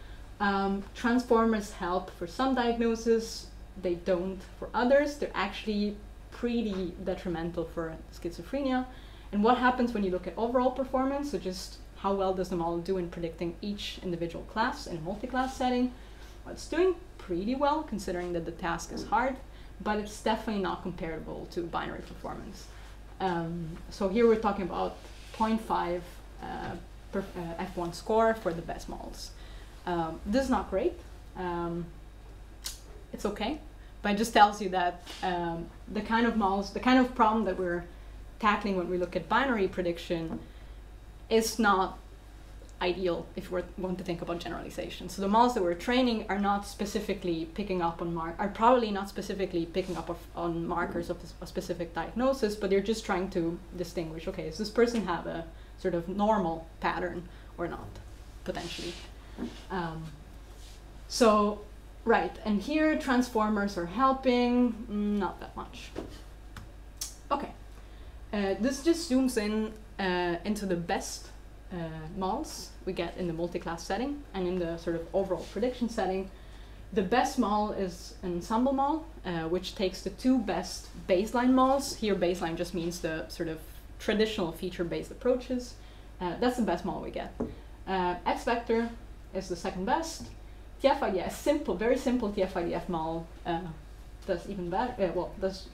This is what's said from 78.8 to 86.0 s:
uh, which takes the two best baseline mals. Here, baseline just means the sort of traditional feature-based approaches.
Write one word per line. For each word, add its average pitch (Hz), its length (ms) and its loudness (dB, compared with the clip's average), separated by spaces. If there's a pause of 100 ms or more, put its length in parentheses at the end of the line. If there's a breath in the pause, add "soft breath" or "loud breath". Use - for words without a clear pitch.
uh, 170 200 -2
which 180 320 0
takes 185 260 0
the - 80 -4
two 262 300 4
best 190 480 -2 (200)
baseline 220 440 6
mals. 262 440 6
Here, 208 200 2
baseline 180 400 2
just 175 180 -2
means 170 260 -2
the 160 280 -2
sort 170 220 -4
of 156 100 -6 (400)
traditional 208 520 2
feature-based 170 600 -4
approaches. 254 640 0 (440 loud breath)